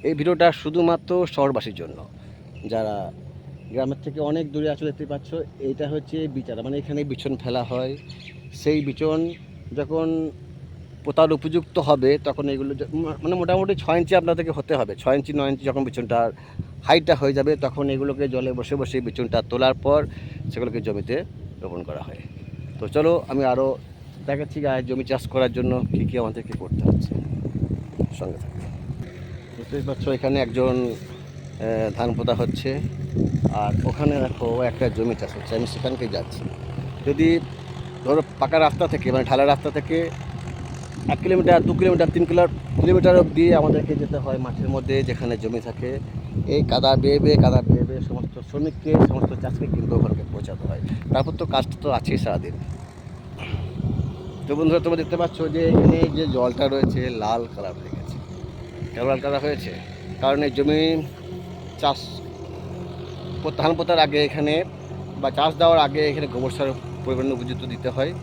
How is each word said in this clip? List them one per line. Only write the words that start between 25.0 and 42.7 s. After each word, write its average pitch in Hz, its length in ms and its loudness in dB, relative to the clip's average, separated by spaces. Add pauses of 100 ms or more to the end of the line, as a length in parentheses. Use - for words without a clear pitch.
চাষ 127 220 -2
করার 131 260 2
জন্য 123 300 0 (100)
কী - 120 2
কী 123 140 -2
আমাদেরকে 113 400 -4
করতে - 260 -4
হচ্ছে, - 300 2 (1040)
সঙ্গে 92 200 -6
থাকবে। - 220 -10 (960)
বুঝতেই 135 260 -8
পারছো 135 300 -2
এখানে 135 280 0
একজন, 127 340 2 (160)
আহ, - 1080 -6
ধান 117 180 0
পোঁতা 120 200 0
হচ্ছে, 131 460 -2 (760)
আর 104 180 0 (120)
ওখানে 143 360 0
দেখো 123 420 -2
একটা 123 260 0
জমি 117 260 -2
চাষ 110 200 -8
হচ্ছে। 104 200 -8
আমি 117 120 -2
সেখানকেই 127 420 -4
যাচ্ছি। - 340 -6 (640)
যদি 160 340 4 (640)
ধরো 147 180 4 (160)
পাকা 160 200 4
রাস্তা 156 280 4
থেকে, 143 260 0
মানে 131 120 2
ঢালা 135 220 4
রাস্তা 143 240 2
থেকে 160 400 -2 (960)
এক 143 140 0
কিলোমিটার, 180 400 6
দু - 120 2
কিলোমিটার, 175 360 4
তিন 170 140 2
কিলো-, - 560 2